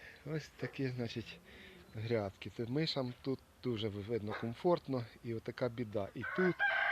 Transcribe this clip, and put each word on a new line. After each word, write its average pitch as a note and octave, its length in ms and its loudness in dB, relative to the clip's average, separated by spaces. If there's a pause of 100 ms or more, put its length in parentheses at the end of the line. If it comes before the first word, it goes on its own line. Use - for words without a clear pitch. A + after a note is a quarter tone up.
(260)
Ось D3 300 -4
такі, C#3+ 320 -2
значить, A#2+ 500 -4 (560)
грядки. G#2+ 600 0
Це A#2 100 0
мишам C3 560 0
тут C3 160 0 (240)
дуже A2+ 260 2
видно G#2 520 0
комфортно. C3 680 2 (180)
І A#2 100 -2
отака A#2+ 340 -2
біда. A2 460 -2
І A#2+ 80 -6 (140)
тут, F3+ 200 6 (360)